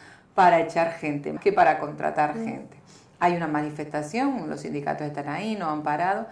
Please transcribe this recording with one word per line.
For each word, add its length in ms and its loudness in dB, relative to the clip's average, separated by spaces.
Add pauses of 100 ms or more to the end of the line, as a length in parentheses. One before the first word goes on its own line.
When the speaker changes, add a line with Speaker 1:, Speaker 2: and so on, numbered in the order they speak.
(340)
Speaker 1:
para 260 8
echar 320 0
gente, 400 -6
más 100 -8
que 120 4
para 240 6
contratar 580 -2
Speaker 2:
Mm. 80 -6
Speaker 1:
gente. 320 -10 (420)
Hay 160 4
una 140 -2
manifestación, 1000 -2
los 100 -6
sindicatos 460 -4
están 220 -8
ahí, 280 -4
no 140 -4
han 120 -4
parado. 500 0